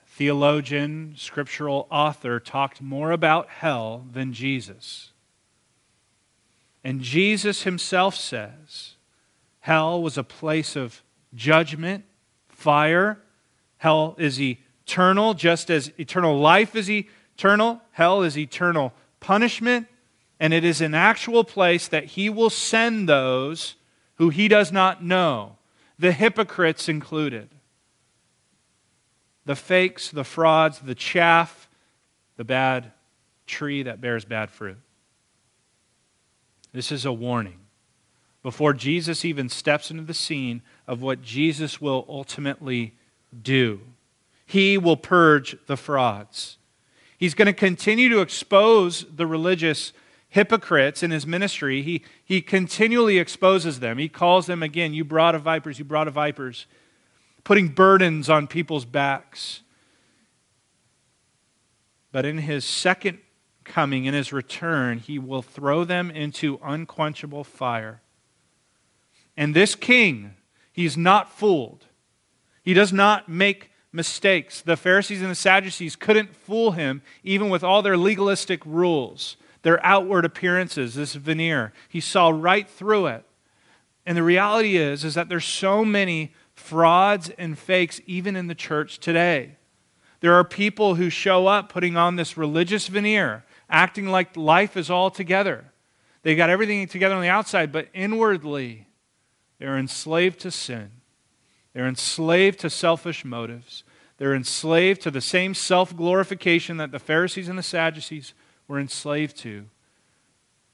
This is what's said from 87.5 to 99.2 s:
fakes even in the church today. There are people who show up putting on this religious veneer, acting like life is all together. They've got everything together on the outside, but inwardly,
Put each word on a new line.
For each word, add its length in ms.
fakes 480
even 300
in 120
the 60
church 440
today. 580
There 140
are 100
people 520
who 120
show 380
up 240
putting 260
on 200
this 200
religious 500
veneer, 580
acting 380
like 280
life 400
is 140
all 200
together. 600
They've 140
got 140
everything 360
together 280
on 80
the 60
outside, 440
but 220
inwardly, 920